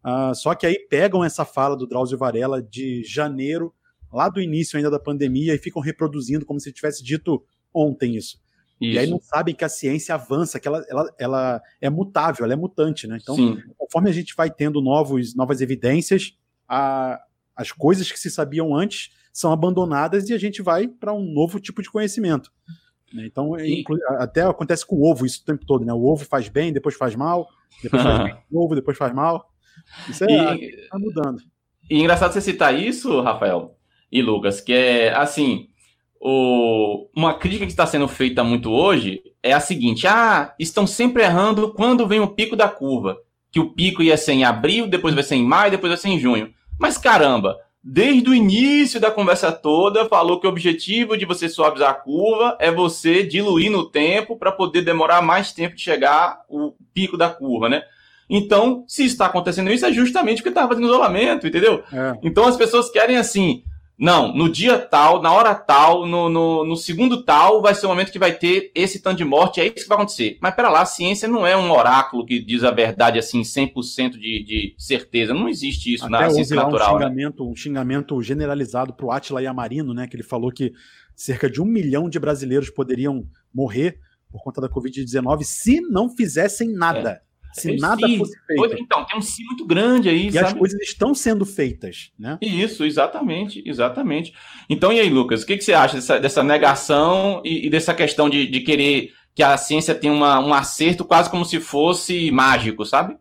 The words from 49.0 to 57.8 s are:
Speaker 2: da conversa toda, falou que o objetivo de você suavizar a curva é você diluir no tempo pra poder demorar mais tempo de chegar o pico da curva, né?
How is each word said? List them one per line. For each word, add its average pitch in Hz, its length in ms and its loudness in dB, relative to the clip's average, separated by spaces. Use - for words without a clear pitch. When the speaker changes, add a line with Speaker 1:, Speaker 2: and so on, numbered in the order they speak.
Speaker 2:
da 220 100 4
conversa 190 400 2
toda, 190 560 2
falou 175 320 2
que 185 80 -2
o 190 40 4
objetivo 180 640 -2
de 190 80 -4
você 170 240 -4
suavizar 151 420 2
a 135 40 -2
curva 214 680 0
é 165 100 4
você 170 520 2
diluir 190 480 2
no 196 200 -2
tempo 196 480 0
pra 190 140 0
poder 175 300 0
demorar 165 400 2
mais 180 300 0
tempo 170 220 -6
de - 80 -14
chegar 147 640 2
o 147 260 -6
pico 185 220 -2
da 170 140 2
curva, 123 380 -2
né? 143 140 0